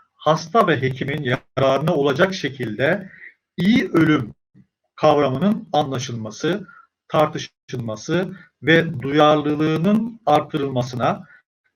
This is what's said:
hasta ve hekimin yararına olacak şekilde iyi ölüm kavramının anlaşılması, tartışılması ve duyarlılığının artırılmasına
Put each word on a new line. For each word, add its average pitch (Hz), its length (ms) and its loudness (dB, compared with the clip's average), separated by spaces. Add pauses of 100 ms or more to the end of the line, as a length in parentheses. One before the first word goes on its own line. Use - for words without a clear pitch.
(140)
hasta 165 540 2
ve 143 140 0
hekimin 135 420 -4
yararına 135 720 0
olacak 147 400 2
şekilde 131 760 -4 (460)
iyi 240 320 2
ölüm 156 440 2 (640)
kavramının 151 760 2
anlaşılması, 135 920 -4 (400)
tartışılması 151 1300 -4 (260)
ve 160 380 2
duyarlılığının 151 1200 2
artırılmasına 139 1000 -2 (480)